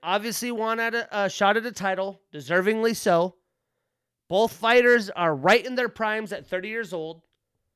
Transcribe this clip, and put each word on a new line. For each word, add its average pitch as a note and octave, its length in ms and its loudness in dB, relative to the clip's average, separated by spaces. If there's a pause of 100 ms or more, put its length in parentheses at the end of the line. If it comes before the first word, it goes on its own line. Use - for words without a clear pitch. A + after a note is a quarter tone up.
obviously G#3 480 -4
want A3+ 300 -2
at A#3 140 -2
a, A#3 300 -2
a - 60 0
shot G3+ 260 2
at A3 80 -4
a A#3+ 60 -8
title, F#3+ 500 -4 (120)
deservingly F#3 640 0
so. F3+ 400 2 (920)
Both G#3+ 240 2
fighters A#3+ 580 4
are E3+ 240 0
right F3+ 300 4
in B3+ 120 -8
their B3 120 -2
primes G#3+ 440 -4
at D3 140 -12
thirty F#3 220 -6
years A3 240 -8
old. E3 300 -8 (540)